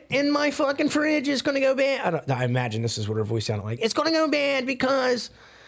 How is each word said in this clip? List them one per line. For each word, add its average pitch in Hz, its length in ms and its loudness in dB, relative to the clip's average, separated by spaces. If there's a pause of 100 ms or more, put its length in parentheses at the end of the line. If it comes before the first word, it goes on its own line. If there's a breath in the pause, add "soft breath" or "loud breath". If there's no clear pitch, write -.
(100)
in 285 200 2
my 294 200 2
fucking 285 400 0
fridge 302 380 2
is 277 120 0
gonna 277 200 0
go 269 140 4
bad." 269 320 0
I 185 40 0
don't, 151 200 -2
I 127 140 0
imagine 120 380 0
this 113 160 -2
is 104 100 -4
what 107 80 -2
her 110 80 0
voice 110 220 -2
sounded 104 180 -4
like. 110 160 -6
"It's 220 140 -2
gonna 311 160 0
go 320 180 2
bad 277 380 0
because 262 640 0 (380 loud breath)